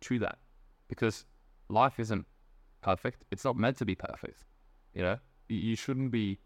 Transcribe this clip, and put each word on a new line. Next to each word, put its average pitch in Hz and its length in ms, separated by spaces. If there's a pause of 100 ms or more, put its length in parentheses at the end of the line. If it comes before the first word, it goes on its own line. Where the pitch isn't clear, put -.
to 123 180
that - 180 (480)
because - 380 (440)
life 117 300
isn't 107 260 (580)
perfect. - 500
It's - 120
not 127 120
meant 123 220
to 127 60
be 98 120
perfect. - 480 (500)
You 98 80
know, 95 160 (300)
y-, 113 80
you 113 180
shouldn't 131 380
be 104 340